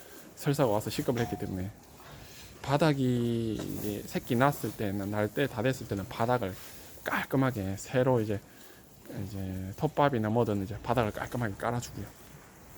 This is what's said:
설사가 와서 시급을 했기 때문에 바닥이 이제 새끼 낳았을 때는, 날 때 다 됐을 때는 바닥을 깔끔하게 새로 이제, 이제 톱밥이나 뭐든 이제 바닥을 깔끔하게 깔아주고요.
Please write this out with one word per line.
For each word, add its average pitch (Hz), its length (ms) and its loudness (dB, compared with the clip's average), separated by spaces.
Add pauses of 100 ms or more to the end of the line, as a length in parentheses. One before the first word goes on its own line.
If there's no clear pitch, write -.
(360)
설사가 143 340 2
와서 107 200 2
시급을 123 320 0
했기 104 180 -2
때문에 95 320 -4 (880)
바닥이 123 960 2
이제 104 500 -4
새끼 - 300 -2
낳았을 127 380 4
때는, 101 360 -2
날 104 240 2
때 143 140 2
다 117 140 -4
됐을 123 260 0
때는 98 220 -4
바닥을 117 440 0 (520)
깔끔하게 127 720 0
새로 127 400 4
이제, 107 200 0 (840)
이제 95 520 -6
톱밥이나 143 520 2
뭐든 107 340 2
이제 107 200 -6
바닥을 117 280 2
깔끔하게 113 440 -4
깔아주고요. 117 500 -4 (720)